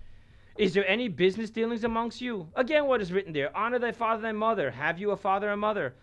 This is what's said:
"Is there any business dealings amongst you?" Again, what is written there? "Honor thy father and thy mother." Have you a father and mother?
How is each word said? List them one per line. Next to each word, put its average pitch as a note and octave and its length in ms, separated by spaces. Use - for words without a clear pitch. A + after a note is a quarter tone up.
"Is F#3+ 160
there G3 120
any A3 220
business F#3+ 420
dealings A3+ 360
amongst A3+ 340
you?" G#3+ 360
Again, C#4+ 320
what B3+ 120
is F3+ 140
written G3 180
there? C#3+ 240
"Honor A#3 240
thy A#3 140
father A3+ 220
and A3 100
thy A3+ 80
mother." G#3 360
Have D3+ 300
you G#3 120
a G3 40
father G3 340
and G#3 120
mother? G#3 420